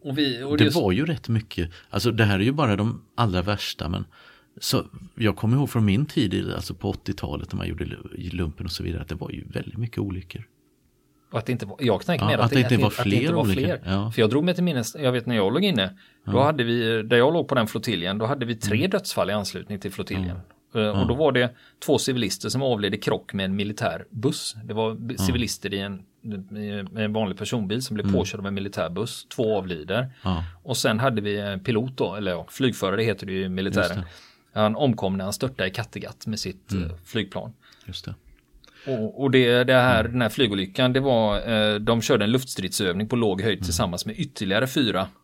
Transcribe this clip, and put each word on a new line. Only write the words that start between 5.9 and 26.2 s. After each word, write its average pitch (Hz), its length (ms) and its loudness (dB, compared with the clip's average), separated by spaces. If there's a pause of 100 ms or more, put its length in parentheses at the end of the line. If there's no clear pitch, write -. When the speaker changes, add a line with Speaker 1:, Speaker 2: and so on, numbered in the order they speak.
Speaker 2:
tid 113 280 0
i, 95 200 -2
alltså - 200 -6
på 101 160 -4
åttiotalet, - 640 -6
när 101 40 -4
man 90 100 -4
gjorde 82 180 -4
lu-, - 320 -12
i - 120 -8
lumpen 85 360 -4
och 87 60 -4
så - 120 -6
vidare, 85 180 -4
att - 60 -10
det 80 80 -8
var - 160 -10
ju - 160 -10
väldigt - 300 -8
mycket 117 220 -4
olyckor. 95 440 -8 (880)
Speaker 1:
Och 143 80 -4
att - 60 -8
det 127 60 -4
inte 113 140 -2
var, 98 160 -12
jag 110 240 2
tänker 156 200 0
Speaker 2:
Ja, 107 40 2
Speaker 1:
mer 120 80 4
att 107 80 4
Speaker 2:
att 120 40 2
Speaker 1:
det, 135 60 0
Speaker 2:
det 135 60 8
inte 123 140 4
Speaker 1:
att 110 60 4
Speaker 2:
var 110 80 4
Speaker 1:
det, - 80 -4
att - 60 -2
det 98 120 4
inte 120 120 4
Speaker 2:
fler 165 80 2
Speaker 1:
var 160 80 2
Speaker 2:
olyckor. 101 200 2
Speaker 1:
fler. - 220 0
Speaker 2:
Ja. 98 260 0
Speaker 1:
För 113 100 2
jag 107 80 6
drog 139 140 4
mig 175 120 2
till 175 80 2
minnes, 131 360 0
jag 131 120 2
vet 120 140 -2
när 120 100 0
jag 104 180 4
låg 170 100 2
inne, 110 300 2 (320)
då 104 120 -2
Speaker 2:
Ja. 131 60 6
Speaker 1:
hade 143 200 2
vi, 117 400 2
där 120 140 4
jag 131 160 8
låg 165 140 0
på 139 80 0
den 113 120 4
flottiljen, 98 500 -2
då 110 80 0
hade 117 200 -2
vi 117 100 -2
tre 107 220 0
Speaker 2:
Mm. 165 120 2
Speaker 1:
dödsfall 190 400 0
i 101 40 0
anslutning 101 460 -6
till 98 120 -6
flottiljen. 92 460 -6 (360)
Speaker 2:
Ja. 113 80 0
Speaker 1:
Eh, 107 80 2
och 104 80 0
Speaker 2:
Ja. 98 100 4
Speaker 1:
då 123 60 2
var 143 180 4
det 123 240 2 (300)
två 147 120 4
civilister 117 520 -2
som 127 120 0
avled 107 340 0
i - 20 -10
krock - 360 -4
med 95 120 -2
en 95 100 -2
militär 104 540 -4
buss. - 540 -4
Det 113 100 -10
var 110 220 0
b-, 117 220 -8
Speaker 2:
Ja. 92 60 -2
Speaker 1:
civilister 92 500 -2
i 98 60 -2
en, 98 240 -8 (540)